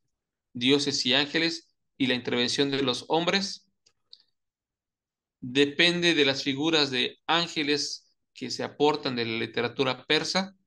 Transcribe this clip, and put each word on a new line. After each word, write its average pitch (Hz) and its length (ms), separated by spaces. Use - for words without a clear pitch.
dioses 139 520
y 127 80
ángeles 160 600
y 135 100
la 127 80
intervención 123 560
de 135 120
los 123 260
hombres. 180 580
Depende 165 760
de 147 100
las 135 180
figuras 147 480
de 123 360
ángeles 151 800
que 123 180
se 123 120
aportan 147 520
de 117 100
la 113 140
literatura 120 680
persa 156 500